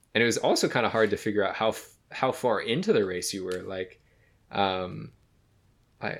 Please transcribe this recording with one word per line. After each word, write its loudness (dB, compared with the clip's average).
and 4
it 4
was 2
also 2
kinda 2
hard 4
to -2
figure 0
out -2
how 0
f-, -6
how 0
far 0
into 0
the 4
race -4
you -6
were. -4
Like, -8
um, -2
I, -6